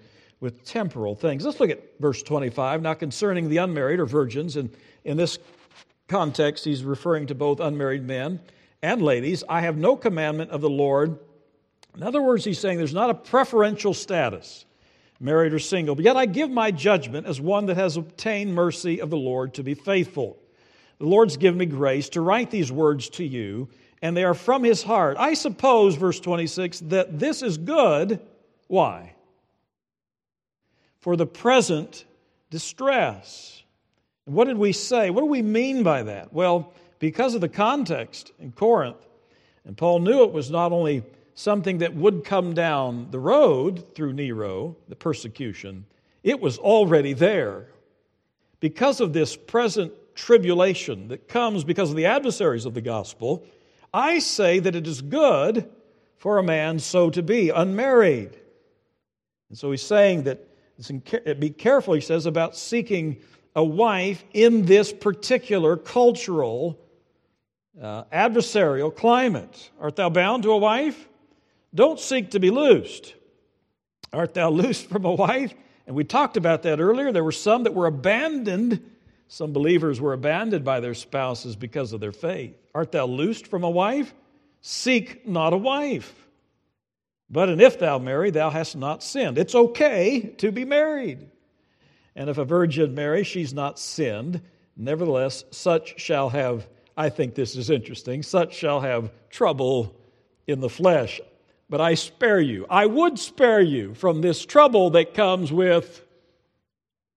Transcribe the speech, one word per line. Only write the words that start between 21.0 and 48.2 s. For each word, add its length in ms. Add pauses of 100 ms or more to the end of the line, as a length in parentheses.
Lord's 300
given 220
me 80
grace 440
to 100
write 300
these 200
words 400
to 140
you, 440 (340)
and 140
they 80
are 100
from 300
his 180
heart. 360
I 160
suppose, 600
verse 260
twenty-six, 600
that 380
this 240
is 140
good. 640 (480)
Why? 460 (1900)
For 160
the 100
present 800 (460)
distress. 1120 (640)
And 80
what 120
did 120
we 140
say? 380
What 120
do 40
we 160
mean 400
by 220
that? 280
Well, 400 (260)
because 360
of 60
the 80
context 880
in 140
Corinth, 520 (600)
and 120
Paul 220
knew 240
it 100
was 180
not 220
only 300 (320)
something 440
that 160
would 300
come 300
down 560
the 80
road 760
through 180
Nero, 640 (120)
the 60
persecution, 920 (360)
it 180
was 180
already 560
there. 520 (920)